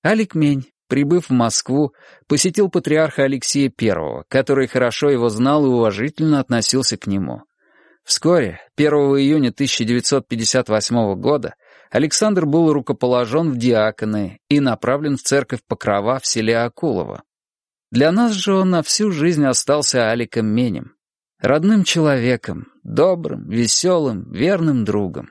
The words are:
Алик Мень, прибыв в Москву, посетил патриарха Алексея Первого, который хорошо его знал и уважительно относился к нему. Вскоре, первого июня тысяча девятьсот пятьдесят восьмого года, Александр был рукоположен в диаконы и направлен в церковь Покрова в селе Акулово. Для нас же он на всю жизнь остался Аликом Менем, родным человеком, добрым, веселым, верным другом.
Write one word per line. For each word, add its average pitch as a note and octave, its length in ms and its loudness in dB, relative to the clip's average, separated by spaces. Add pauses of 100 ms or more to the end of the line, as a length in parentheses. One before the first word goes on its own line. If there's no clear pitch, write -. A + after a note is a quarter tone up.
Алик G#3+ 300 0
Мень, D3 360 0 (160)
прибыв C#3+ 420 0
в C#3 40 2
Москву, B2+ 600 0 (340)
посетил F#3+ 420 0
патриарха D#3 540 0
Алексея C3+ 460 0
Первого, D#2 580 -2
который C3+ 400 0
хорошо B2 420 0
его A#2+ 200 2
знал C3+ 360 2
и C3+ 40 4
уважительно B2+ 680 0
относился B2 580 -2
к - 100 -10
нему. F#2 360 -4 (600)
Вскоре, C3+ 560 0 (160)
первого C#3+ 460 2
июня C#3 300 2
тысяча C3 340 -4
девятьсот A#2+ 420 0
пятьдесят A#2+ 420 -2
восьмого G#2+ 460 0
года, - 400 -2 (340)
Александр F3 560 0
был D#3 260 2
рукоположен B2+ 800 0
в B2+ 60 -4
диаконы G#2+ 840 0 (100)
и D3 100 2
направлен C#3 580 0
в - 60 -12
церковь C3+ 440 -2
Покрова G#2+ 520 -2
в - 80 -8
селе A2+ 300 0
Акулово. A#2 680 -4 (680)
Для C#3 200 4
нас A3+ 220 2
же G3 200 -2
он F#3+ 160 2
на F3 140 0
всю G#3 280 -2
жизнь D#3 340 2
остался C3 640 0
Аликом A#2 360 -2
Менем, A2 500 -2 (460)
родным E3+ 420 2
человеком, B2+ 840 0 (160)
добрым, E3 680 -2
веселым, A#2+ 840 0
верным D#3 540 0
другом. G2+ 460 -4